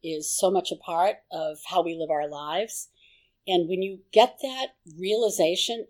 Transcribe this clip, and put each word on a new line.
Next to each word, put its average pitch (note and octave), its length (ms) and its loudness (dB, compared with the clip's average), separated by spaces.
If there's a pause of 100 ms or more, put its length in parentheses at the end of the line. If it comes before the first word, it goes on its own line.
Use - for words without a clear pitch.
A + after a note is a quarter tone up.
is D#3 280 -6
so - 180 2
much F#3 200 0
a D#3 60 -8
part F3+ 400 0 (140)
of D#3 360 -6
how F3+ 160 2
we E3+ 160 -4
live D#3+ 120 -2
our D3+ 180 0
lives. D3+ 600 -6 (600)
And F3 200 2
when F#3 140 -2
you F#3+ 180 -6 (120)
get B3 300 6
that C4 260 -6 (300)
realization G3+ 920 0